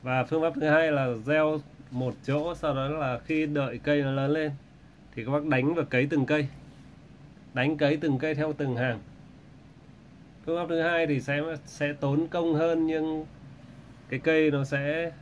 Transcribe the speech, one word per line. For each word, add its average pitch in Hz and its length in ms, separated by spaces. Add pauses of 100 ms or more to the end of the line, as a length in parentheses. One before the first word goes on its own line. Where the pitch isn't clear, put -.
Và 127 220
phương 160 180
pháp 165 120
thứ 156 140
hai 156 240
là 131 220 (120)
gieo 151 340 (300)
một 123 240 (100)
chỗ, 151 300
sau 147 200
đó 135 140
là 143 300
khi 156 280
đợi 139 380
cây 147 180
nó 135 80
lớn 135 200
lên 151 220 (640)
thì 120 100
các 127 80
bác 147 120
đánh 143 300
và 165 160
cấy 127 200
từng 139 160
cây. 147 220 (1040)
Đánh 139 220
cấy 147 200
từng 147 220
cây 156 160
theo 151 180
từng 139 240
hàng. 120 220 (1500)
Phương 165 140
pháp 175 100
thứ 165 140
hai 165 240
thì 143 140
sẽ, 143 220 (240)
sẽ 147 260
tốn 143 340
công 165 280
hơn, 165 320
nhưng 156 400 (840)
cái 131 120
cây 160 300
nó 143 140
sẽ 147 580